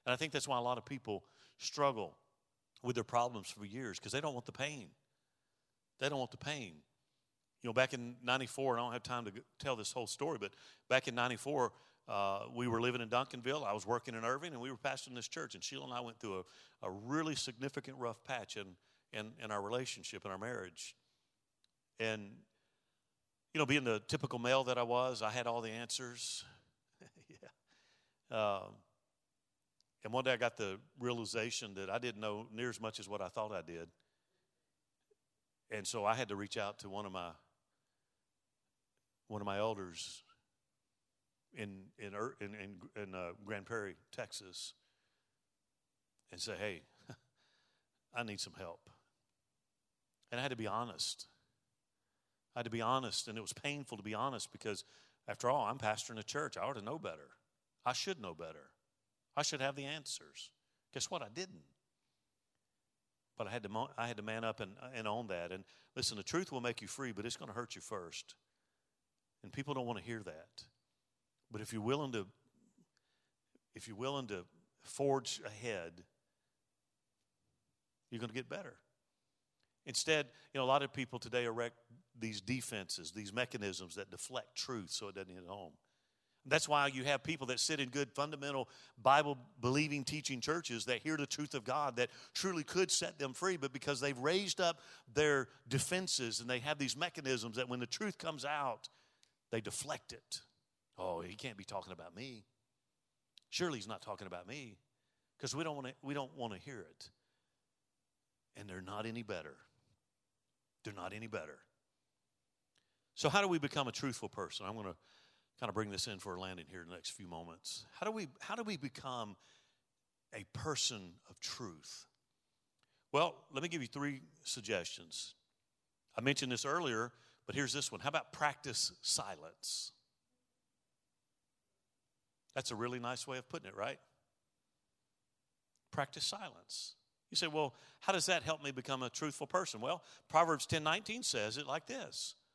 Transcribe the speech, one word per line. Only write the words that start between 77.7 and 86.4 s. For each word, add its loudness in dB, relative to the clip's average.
you're -4
gonna -4
get -4
better. -8
Instead, 4
you 0
know, 4
a 6
lot 8
of -2
people -2
today 2
erect 0
these -4
defenses, -4
these -6
mechanisms -2
that -6
deflect -6
truth -4
so -4
it -10
doesn't -8
hit -12
home. -10